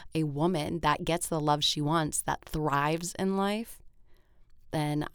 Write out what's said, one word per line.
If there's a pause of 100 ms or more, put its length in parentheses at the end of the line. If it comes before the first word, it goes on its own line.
(140)
a
woman
that
gets
the
love
she
wants,
that
thrives
in
life. (920)
Then